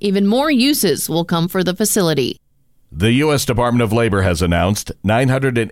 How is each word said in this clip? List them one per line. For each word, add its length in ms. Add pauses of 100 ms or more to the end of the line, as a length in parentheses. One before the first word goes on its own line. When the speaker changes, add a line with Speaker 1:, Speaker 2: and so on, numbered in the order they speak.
Speaker 1:
even 260
more 240
uses 600
will 160
come 220
for 140
the 140
facility. 640 (580)
Speaker 2:
The 180
U 180
S 120
Department 380
of 100
Labor 300
has 180
announced 520 (100)
nine 260
hundred 300
and 140